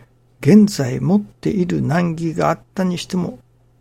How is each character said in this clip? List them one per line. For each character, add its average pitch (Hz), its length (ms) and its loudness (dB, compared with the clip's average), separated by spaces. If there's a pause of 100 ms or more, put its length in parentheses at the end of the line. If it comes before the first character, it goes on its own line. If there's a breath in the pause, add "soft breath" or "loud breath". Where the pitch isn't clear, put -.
(400 loud breath)
現 202 260 6
在 131 360 -4
持 170 160 0
っ - 20 2
て - 300 -6
い 180 160 -2
る 165 160 -2
難 165 340 -2
儀 165 180 -6
が 156 160 0
あ 165 40 0
っ 160 60 -6 (140)
た 190 120 -4
に 180 120 -4
し - 80 -10
て 185 120 -6
も、 180 220 -6 (420)